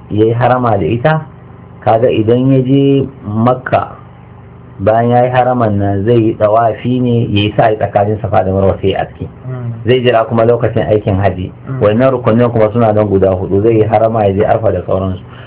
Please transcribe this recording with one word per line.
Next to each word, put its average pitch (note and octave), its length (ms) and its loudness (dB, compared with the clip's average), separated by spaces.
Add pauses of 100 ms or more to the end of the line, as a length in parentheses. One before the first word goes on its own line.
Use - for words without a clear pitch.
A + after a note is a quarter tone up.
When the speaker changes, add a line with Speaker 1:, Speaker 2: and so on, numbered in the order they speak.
(100)
Speaker 1:
ya G#2 160 0
yi A2+ 80 0
harama B2 440 0
da F#2+ 80 -2
ita, B2 280 0 (680)
kaga A2+ 280 2
idan A#2+ 400 2
ya C3+ 120 4
je C#3 440 2 (160)
Makka A2+ 720 -2 (880)
bayan A2+ 280 2
ya A#2+ 160 4
yi B2 40 -2
haraman B2 480 0
nan G2+ 280 -2
zai A#2+ 120 4
yi A2 160 2
tsawafi A2+ 680 0
ne, A#2 280 0
ya G2+ 160 0
yi G#2 80 -4
sa'i A2+ 240 2
tsakanin G2+ 400 -2
Safa G2 240 0
da F#2+ 80 -4
Marwa F#2+ 320 0
sai F#2+ 160 0
ya - 80 -4
aski. - 200 -14 (200)
Speaker 2:
Mm. A#2 400 -10
Speaker 1:
Zai B2 160 2
jira A2+ 240 2
kuma A2+ 160 0
lokacin A2+ 480 0
aikin G#2 320 0
haji. F#2 280 -4 (200)
Speaker 2:
Mm. C3 120 -8
Speaker 1:
Wannan A#2 360 2
rukunin A#2+ 320 2
kuma A2 240 2
suna A#2 160 2
nan G#2+ 160 2
guda F#2+ 240 2
hudu, F#2+ 320 0
zai A2+ 160 2
yi G#2+ 80 2
harama A2 400 0
ya G2 80 2
je G2+ 80 0
Arfa G#2+ 320 0
da F2 80 -4
sauransu. F#2+ 400 -4 (240)